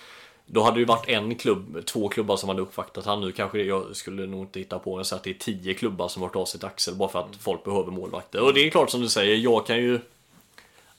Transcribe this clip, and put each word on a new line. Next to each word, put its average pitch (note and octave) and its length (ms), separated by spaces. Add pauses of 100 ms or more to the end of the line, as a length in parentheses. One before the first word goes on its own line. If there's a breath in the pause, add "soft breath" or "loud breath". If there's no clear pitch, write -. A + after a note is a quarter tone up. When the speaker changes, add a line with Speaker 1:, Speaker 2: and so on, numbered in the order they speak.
(460 loud breath)
Speaker 1:
då A2+ 160
hade A2+ 180
det A#2+ 60
varit A#2+ 220
en A2+ 260
klubb, F#2+ 520
två G#2+ 220
klubbar G2+ 280
som G2 120
hade F#2+ 140
uppvaktat F#2+ 440
han. G#2 140
Nu F#2+ 120
kanske G2+ 260
det, G2+ 60
jag G2 320
skulle F#2+ 300
nog F#2+ 140
inte F#2+ 180
hitta F#2+ 200
på F#2 200
en F#2+ 60
så G2 120
att F#2 60
det F#2+ 80
är F#2 40
tio F#2+ 400
klubbar F#2 340
som F#2 140
har F2+ 60
varit - 80
av F#2 80
sig - 160
till F#2+ 60
Axel F2+ 280
bara F#2+ 140
för F2+ 100
att F2+ 80
Speaker 2:
Mm. G2+ 120
Speaker 1:
folk F2+ 260
behöver F#2+ 260
målvakter. F#2 500
Och C3+ 140
det C#3 120
är D#3 40
klart D3+ 200
som B2 100
du A#2 80
säger, G#2+ 280
jag A2+ 300
kan A2+ 100
ju, B2 240 (1000 soft breath)